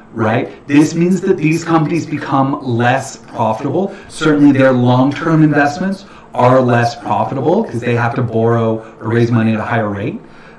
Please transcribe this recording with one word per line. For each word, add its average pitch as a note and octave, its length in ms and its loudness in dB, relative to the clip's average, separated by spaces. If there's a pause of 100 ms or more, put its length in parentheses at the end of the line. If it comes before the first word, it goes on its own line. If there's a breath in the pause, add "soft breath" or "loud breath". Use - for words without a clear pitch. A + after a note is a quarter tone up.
(120)
right? A2+ 540 -4
This D#3 300 2
means F3+ 240 0
that F#3+ 160 0
these D#3 280 -2
companies D#3+ 420 0
become C#3 540 -2
less B2 560 -2
profitable. C#3 800 -4 (140 loud breath)
Certainly D3 420 4
their C3 220 4
long-term C3+ 720 2
investments D3 600 0 (300 loud breath)
are B2+ 260 4
less A#2 360 0
profitable C3 640 -2
'cause B2 180 -6
they A#2+ 140 -2
have A#2 220 -2
to B2+ 60 -2
borrow A2+ 600 0 (180 loud breath)
or A2+ 80 -8
raise A#2 220 2
money A2 240 2
at G#2+ 60 -4
a G2+ 40 -8
higher A2 240 -2
rate. G#2+ 320 -6 (380 loud breath)